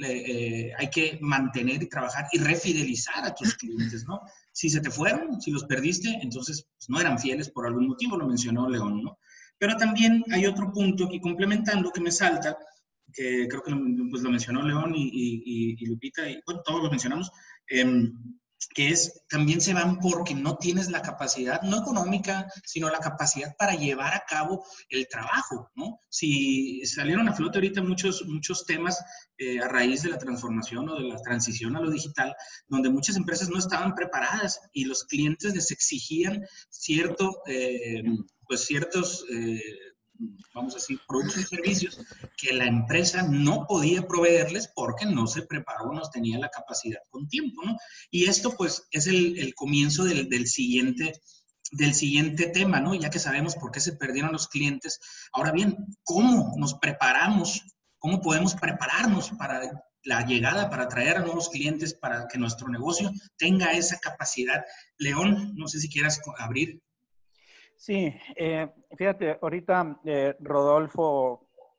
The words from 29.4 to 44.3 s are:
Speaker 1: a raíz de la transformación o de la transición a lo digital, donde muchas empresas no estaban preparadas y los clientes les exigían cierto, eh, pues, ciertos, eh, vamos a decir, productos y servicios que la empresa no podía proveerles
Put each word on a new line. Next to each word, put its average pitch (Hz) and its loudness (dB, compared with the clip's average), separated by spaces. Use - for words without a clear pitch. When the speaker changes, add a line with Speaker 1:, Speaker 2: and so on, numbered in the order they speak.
Speaker 1:
a 120 0
raíz 127 4
de 170 0
la 160 -4
transformación 120 -4
o 160 -6
de 131 -4
la 110 -8
transición 113 -2
a 165 -4
lo 160 0
digital, 143 -4
donde 131 2
muchas 135 2
empresas 185 0
no 180 0
estaban 180 0
preparadas 175 -2
y 139 -2
los 131 -4
clientes 151 0
les 165 0
exigían 175 0
cierto, 175 0
eh, 123 -2
pues, 123 -2
ciertos, 165 -2
eh, 113 -2
vamos 127 -6
a - -10
decir, - -6
productos 143 -2
y 190 -2
servicios 180 -2
que 131 -2
la 123 2
empresa 151 2
no 143 4
podía 175 4
proveerles 170 4